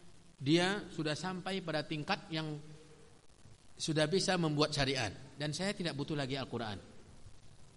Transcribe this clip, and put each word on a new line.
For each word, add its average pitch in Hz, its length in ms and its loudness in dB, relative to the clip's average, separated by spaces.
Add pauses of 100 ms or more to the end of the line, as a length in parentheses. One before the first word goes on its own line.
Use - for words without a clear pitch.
(420)
dia 175 480 6
sudah 151 240 -2
sampai 185 480 -2
pada 156 240 0
tingkat 160 480 -2
yang 156 240 -2 (1200)
sudah 151 320 2
bisa 185 320 4
membuat 151 320 4
syariat, 127 400 2 (240)
dan 147 160 0
saya 185 180 0
tidak 170 240 -2
butuh 143 220 -2
lagi 139 180 0
Al-Quran. 113 460 -2 (960)